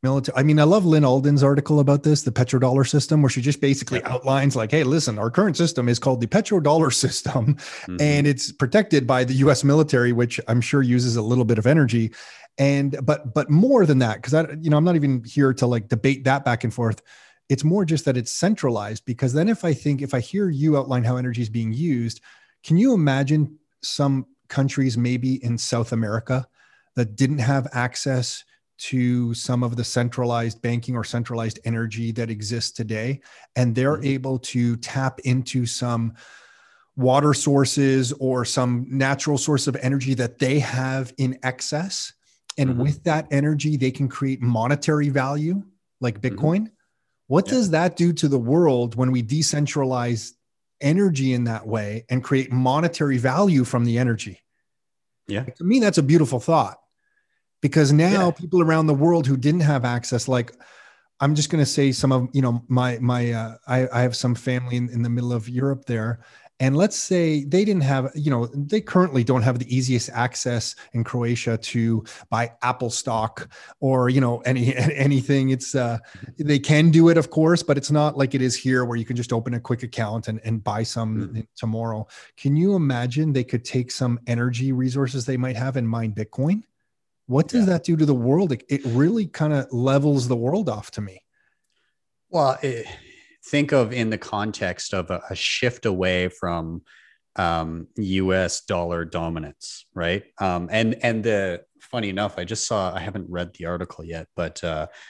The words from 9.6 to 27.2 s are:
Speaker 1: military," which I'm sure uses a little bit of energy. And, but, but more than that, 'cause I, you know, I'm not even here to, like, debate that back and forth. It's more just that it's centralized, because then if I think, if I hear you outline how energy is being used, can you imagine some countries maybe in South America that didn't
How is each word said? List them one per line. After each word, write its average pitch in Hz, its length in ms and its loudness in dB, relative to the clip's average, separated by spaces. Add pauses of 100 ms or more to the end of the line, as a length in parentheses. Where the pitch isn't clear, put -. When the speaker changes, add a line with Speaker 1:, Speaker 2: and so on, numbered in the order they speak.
Speaker 1:
military," 139 500 4
which 120 360 0
I'm 117 120 2
sure 139 220 0
uses 123 320 2
a 117 80 0
little 120 220 2
bit 110 140 2
of 107 80 0
energy. 117 460 4 (460)
And, 139 440 2
but, 131 300 -2
but 139 160 0
more 208 380 6
than 135 140 4
that, 110 220 0
'cause 127 120 -2
I, 160 160 2 (100)
you 160 100 -2
know, 151 60 4
I'm 151 80 4
not 180 120 4
even 135 280 0
here 135 300 2
to, 131 120 0
like, 117 220 0
debate 135 360 0
that 135 200 2
back 123 200 0
and 113 100 -2
forth. 113 260 -2 (480)
It's 139 160 0
more 185 200 2
just 156 220 -2
that 127 100 2
it's 117 160 -4
centralized, 113 720 -2
because 127 300 -2
then 165 140 2
if 226 160 -2
I 165 80 2
think, 139 300 -2
if 135 120 -4
I 123 60 0
hear 190 280 -2
you 147 280 2
outline 127 280 0
how 127 120 0
energy 123 260 -4
is 110 80 -4
being 113 220 -2
used, 123 480 -2 (440)
can 160 120 2
you 254 160 4
imagine 147 640 2 (240)
some 139 440 -2 (220)
countries 131 500 0
maybe 123 460 -2
in 117 140 -2
South 117 340 -4
America 113 540 -2 (500)
that 110 180 -2
didn't 135 240 0